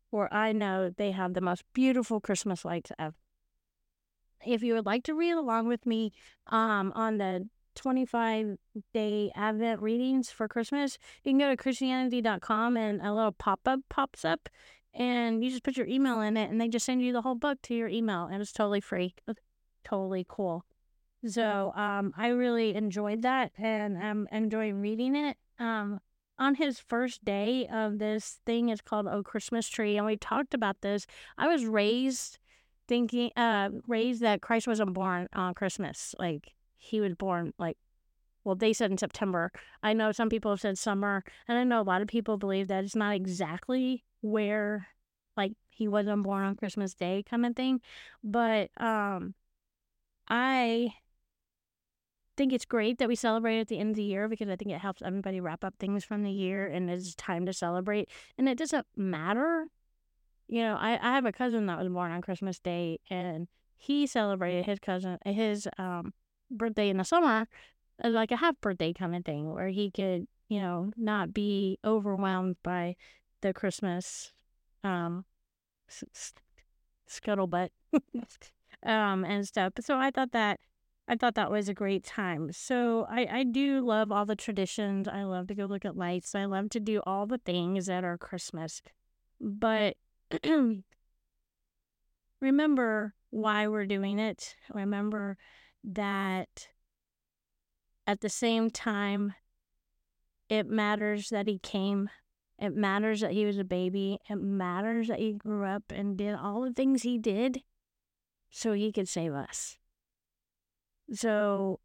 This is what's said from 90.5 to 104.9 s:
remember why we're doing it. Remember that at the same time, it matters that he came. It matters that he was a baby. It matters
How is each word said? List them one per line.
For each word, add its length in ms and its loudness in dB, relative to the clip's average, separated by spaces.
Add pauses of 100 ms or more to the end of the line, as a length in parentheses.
remember 720 4 (160)
why 380 0
we're 180 0
doing 320 0
it. 380 -4 (180)
Remember 640 -2 (460)
that 840 -4 (1400)
at 140 0
the 80 -4
same 420 2
time, 640 -2 (1120)
it 160 2
matters 640 -2
that 160 -2
he 140 0
came. 500 -2 (480)
It 180 -2
matters 460 2
that 120 0
he 120 2
was 140 0
a 40 0
baby. 540 -2 (100)
It 100 -6
matters 720 -2